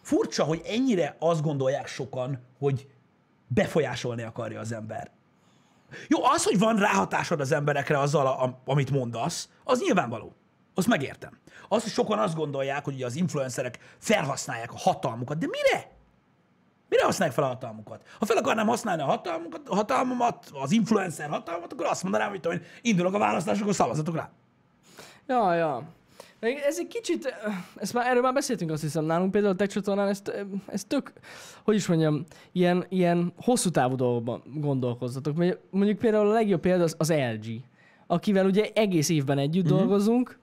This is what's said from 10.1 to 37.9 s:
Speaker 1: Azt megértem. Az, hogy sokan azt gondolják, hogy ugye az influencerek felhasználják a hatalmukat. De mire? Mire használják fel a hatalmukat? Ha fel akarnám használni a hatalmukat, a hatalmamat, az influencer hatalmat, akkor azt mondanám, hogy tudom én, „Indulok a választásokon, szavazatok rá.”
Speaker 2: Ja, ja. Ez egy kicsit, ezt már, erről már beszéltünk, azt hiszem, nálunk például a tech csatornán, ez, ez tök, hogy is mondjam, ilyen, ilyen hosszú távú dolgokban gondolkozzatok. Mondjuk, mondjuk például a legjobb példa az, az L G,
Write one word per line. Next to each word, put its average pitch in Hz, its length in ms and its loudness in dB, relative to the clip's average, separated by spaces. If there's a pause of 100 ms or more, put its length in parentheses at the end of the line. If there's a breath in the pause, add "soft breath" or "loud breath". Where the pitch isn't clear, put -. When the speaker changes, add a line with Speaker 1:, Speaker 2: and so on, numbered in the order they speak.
Speaker 1:
Azt 185 140 0
megértem. - 500 -2 (320 loud breath)
Az, 226 140 2
hogy 202 80 -8
sokan 208 280 0
azt 190 160 0
gondolják, 139 480 -4
hogy 143 100 -6
ugye 127 120 -6
az 120 100 -6
influencerek 139 640 -4 (200 loud breath)
felhasználják 139 760 -2
a - 40 -16
hatalmukat. 127 600 -2
De 254 100 -4
mire? 539 440 0 (960)
Mire 508 160 4
használják 180 300 0
fel 147 100 2
a - 20 -2
hatalmukat? 113 560 -10 (160 loud breath)
Ha 220 60 0
fel 220 120 2
akarnám 226 300 2
használni 208 340 0
a 135 40 -2
hatalmukat, 269 640 -4
a 185 60 0
hatalmamat, 247 800 0
az 135 180 -4
influencer 190 580 2
hatalmat, 339 440 -6
akkor 277 120 -6
azt 202 180 -2
mondanám, 214 260 -2
hogy 196 100 -8
tudom 170 180 -2
én, - 60 -8 (180 loud breath)
„Indulok 190 320 2
a 202 40 0
választásokon, 208 560 0
szavazatok 156 420 0
rá.” - 140 -6 (960 loud breath)
Speaker 2:
Ja, 226 260 2
ja. 160 300 0 (840 loud breath)
Ez 320 120 0
egy - 80 -6
kicsit, 320 480 -4 (400 loud breath)
ezt 202 180 -6
már, 240 140 0
erről 247 140 4
már 254 120 2
beszéltünk, 180 380 -2
azt 151 100 -2
hiszem, 156 240 -2
nálunk 175 260 2
például 208 220 2
a - 40 2
tech 196 160 0
csatornán, 202 340 0
ez, 202 140 -2 (460)
ez - 160 -6
tök, - 300 -2 (500 loud breath)
hogy 220 120 4
is 196 120 0
mondjam, 160 360 2 (280 loud breath)
ilyen, 180 380 2
ilyen 175 480 2
hosszú 233 320 2
távú 131 260 2
dolgokban 120 480 0 (120)
gondolkozzatok. 131 800 -2
Mondjuk, 175 240 0 (100)
mondjuk 202 280 2
például 214 320 4
a 208 40 4
legjobb 202 280 2
példa 180 220 4
az, 160 140 0
az 160 140 0
L 127 300 0
G, 110 60 -10 (600 soft breath)